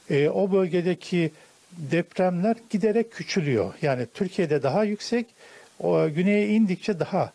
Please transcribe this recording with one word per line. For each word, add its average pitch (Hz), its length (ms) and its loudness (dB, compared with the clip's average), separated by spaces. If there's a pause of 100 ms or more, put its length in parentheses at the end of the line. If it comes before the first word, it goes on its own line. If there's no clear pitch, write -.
E, 147 200 2
o 190 220 0
bölgedeki 175 800 0 (400)
depremler 175 840 -2 (140)
giderek 220 420 0
küçülüyor. 139 720 -2
Yani 127 320 0
Türkiye'de 156 500 -2
daha 151 200 2
yüksek, 233 420 -2 (540)
o, 160 300 2
güneye 202 380 2
indikçe 208 520 2
daha, 151 360 -2